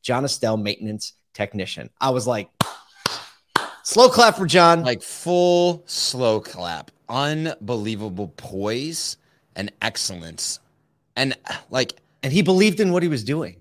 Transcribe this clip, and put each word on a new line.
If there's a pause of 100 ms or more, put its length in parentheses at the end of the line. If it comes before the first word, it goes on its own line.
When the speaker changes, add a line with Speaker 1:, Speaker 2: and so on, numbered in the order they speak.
Speaker 1:
John
Estelle,
maintenance (200)
technician." (120)
I
was
like, (1300)
slow
clap
for
John.
Speaker 2:
Like,
full
slow
clap. (180)
Unbelievable
poise (400)
and (100)
excellence. (580)
And, (320)
like (300)
Speaker 1:
And
he
believed
in
what
he
was
doing.